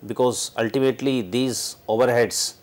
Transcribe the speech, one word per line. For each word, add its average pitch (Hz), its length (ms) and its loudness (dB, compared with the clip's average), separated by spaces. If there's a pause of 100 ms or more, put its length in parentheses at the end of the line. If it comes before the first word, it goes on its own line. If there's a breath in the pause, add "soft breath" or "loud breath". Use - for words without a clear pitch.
because 113 500 0
ultimately 131 640 0
these 117 540 -4 (140)
overheads 120 720 2